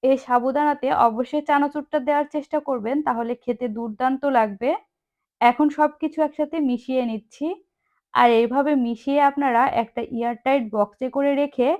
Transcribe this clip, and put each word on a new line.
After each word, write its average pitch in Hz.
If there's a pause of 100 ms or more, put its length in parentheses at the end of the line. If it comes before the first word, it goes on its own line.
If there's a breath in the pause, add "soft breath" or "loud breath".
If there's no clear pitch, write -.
এই 269 (100)
সাবুদানাতে 269 (200)
অবশ্যই 247
চানাচুরটা 294
দেওয়ার 294
চেষ্টা 302 (100)
করবেন, 247 (100)
তাহলে 233 (100)
খেতে 247 (100)
দুর্দান্ত 240 (140)
লাগবে। 220 (720)
এখন 247 (120)
সবকিছু 302
একসাথে 302 (120)
মিশিয়ে 254
নিচ্ছি। 220 (680)
আর 240 (120)
এইভাবে 262 (120)
মিশিয়ে 254 (100)
আপনারা 269 (200)
একটা - (140)
এয়ারটাইট 240 (120)
বক্সে 208 (100)
করে 285 (100)
রেখে 277 (120)